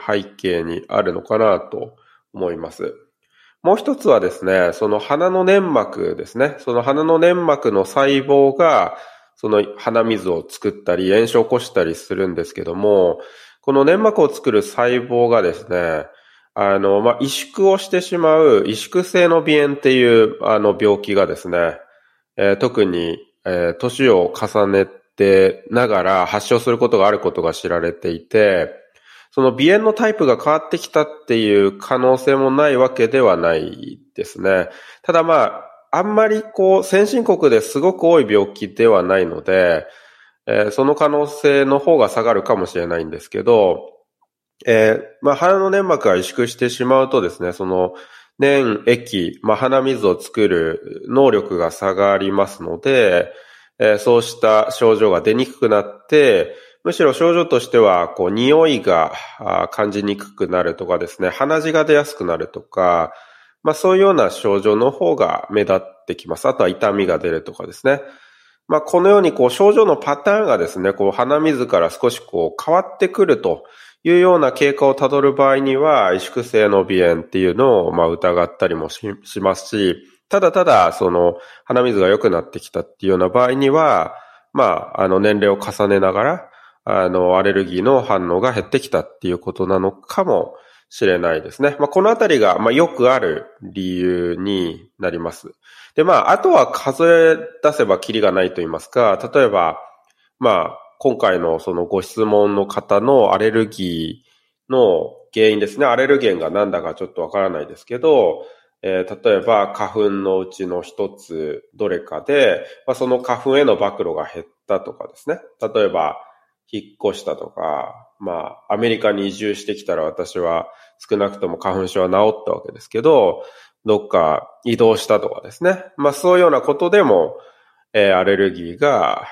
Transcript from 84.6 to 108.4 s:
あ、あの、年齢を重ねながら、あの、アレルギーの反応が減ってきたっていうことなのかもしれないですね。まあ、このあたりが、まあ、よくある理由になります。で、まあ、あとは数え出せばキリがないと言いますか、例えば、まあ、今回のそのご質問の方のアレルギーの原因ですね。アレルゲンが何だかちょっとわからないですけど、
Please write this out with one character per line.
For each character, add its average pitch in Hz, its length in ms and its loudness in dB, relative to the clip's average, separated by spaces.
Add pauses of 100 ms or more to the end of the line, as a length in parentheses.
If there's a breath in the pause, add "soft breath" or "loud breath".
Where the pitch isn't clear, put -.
あ、 - 80 -4
あ 95 60 2
の、 95 120 2
年 104 200 2
齢 101 100 2
を 98 100 0
重 101 280 -4
ね 98 120 2
な 95 120 2
が 101 120 -2
ら、 165 260 -4 (360 soft breath)
あ 95 220 0
の、 90 300 2
ア 95 60 2
レ 101 100 0
ル 95 120 0
ギ 87 140 -6
ー - 40 -2
の 131 180 2
反 92 280 -2
応 90 120 0
が 127 100 0
減 104 120 -4
っ - 60 -18
て 131 100 -2
き - 100 -10
た 80 120 -2
っ - 180 -20
て 92 80 -8
い 87 60 -2
う 87 40 -4
こ - 160 -10
と 92 140 -6
な 95 120 0
の 95 120 -2
か - 320 -6
も 113 320 -2 (340 loud breath)
し - 160 -4
れ 90 140 2
な 85 160 -2
い 78 80 -6
で - 80 -16
す - 100 -14
ね。 143 180 0
ま 147 60 0
あ、 - 20 -2
こ 190 140 0
の 208 80 2
あ 233 80 0
た 214 100 0
り 143 120 2
が、 92 200 2
ま 110 100 0
あ、 - 20 4
よ 160 160 2
く 127 240 2
あ 131 80 0
る 80 260 -4 (160)
理 92 380 -8
由 87 360 -2
に 90 540 -6 (100)
な 92 100 -4
り 85 100 -6
ま 82 120 -8
す。 - 200 -20 (440 loud breath)
で、 156 80 2
ま 175 120 4
あ、 - 160 2
あ 202 60 4
と 381 140 0
は 135 200 4
数 139 360 -2
え 165 300 6 (260)
出 147 100 2
せ 131 120 0
ば 95 120 2
キ - 160 -8
リ 110 80 -2
が 98 100 4
な 92 120 0
い 92 60 0
と - 80 -10
言 85 80 -4
い - 20 -8
ま 80 140 -8
す - 100 -20
か、 107 260 2 (160)
例 139 120 4
え - 20 2
ば、 87 320 0 (580)
ま 123 140 2
あ、 85 280 -2 (200)
今 123 180 -2
回 95 220 0
の 82 200 -2
そ 95 140 -8
の 87 120 -4
ご 92 180 -4
質 110 200 -6
問 104 320 2
の 98 120 -2
方 101 340 -2
の 117 320 4
ア 95 60 0
レ 110 100 0
ル 110 180 0
ギ 85 560 -8 (460)
ー - 20 -14
の 123 420 2 (200)
原 110 140 4
因 107 120 2
で 101 80 0
す 117 120 -10
ね。 143 80 2
ア 120 80 2
レ 131 100 0
ル 139 140 4
ゲ 110 140 0
ン 85 60 -4
が 80 120 -4
何 101 180 -2
だ 87 120 -4
か 80 120 -8
ち 92 120 -12
ょ - 0 -
っ - 80 -16
と 87 80 -8
わ 78 100 -8
か 101 100 -2
ら 95 80 -2
な 80 120 -6
い 73 60 -10
で - 100 -20
す - 80 -20
け 120 120 -10
ど、 123 480 2 (380 loud breath)